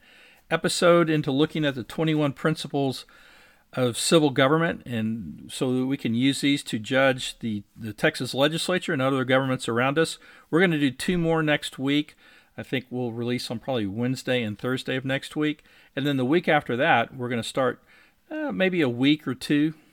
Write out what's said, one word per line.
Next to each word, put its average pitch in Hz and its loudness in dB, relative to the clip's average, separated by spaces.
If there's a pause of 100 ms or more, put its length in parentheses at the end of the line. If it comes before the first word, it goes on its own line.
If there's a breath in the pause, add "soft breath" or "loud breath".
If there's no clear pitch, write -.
(520 soft breath)
episode 170 4
into 151 0
looking 156 0
at 139 0
the 120 -8
twenty-one 151 0
principles 143 -2 (680 loud breath)
of 123 -2
civil 151 4
government, 143 2
and 110 -6
so 127 -2
that 127 0
we 135 -2
can 117 -2
use 131 2
these 143 2
to - -6
judge 131 0
the, 104 -4 (140)
the 107 -10
Texas 143 -2
legislature 165 0
and 135 0
other 135 2
governments 131 0
around 131 0
us. 165 0 (320 loud breath)
We're 156 4
gonna 170 4
do 143 2
two 180 -2
more 165 0
next 151 -2
week. 143 0 (400 soft breath)
I 117 -10
think 123 -4
we'll 123 -6
release 120 -4
on 117 -6
probably 117 -2
Wednesday 123 -2
and 107 -6
Thursday 127 -4
of 127 -6
next 135 -6
week. 151 -2 (320 soft breath)
And 135 -4
then 143 0
the 131 0
week 165 2
after 147 2
that, 131 2
we're 123 -6
gonna 135 -4
start, - -2 (480 soft breath)
uh, 302 -6
maybe 185 0
a 139 2
week 135 2
or 127 -4
two 151 0 (180 soft breath)